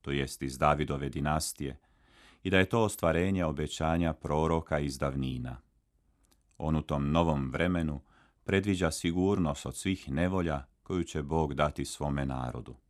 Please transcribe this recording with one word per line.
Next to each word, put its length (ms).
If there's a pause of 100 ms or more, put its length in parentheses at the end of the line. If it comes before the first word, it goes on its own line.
to 100
jest 320
iz 160
Davidove 500
dinastije, 680 (640)
i 80
da 80
je 100
to 140
ostvarenje 600
obećanja 680
proroka 680
iz 200
davnina. 580 (1000)
On 180
u 60
tom 280
novom 400
vremenu 500 (440)
predviđa 460
sigurnost 760
od 100
svih 340
nevolja 540 (180)
koju 220
će 180
Bog 320
dati 300
svome 420
narodu. 480 (160)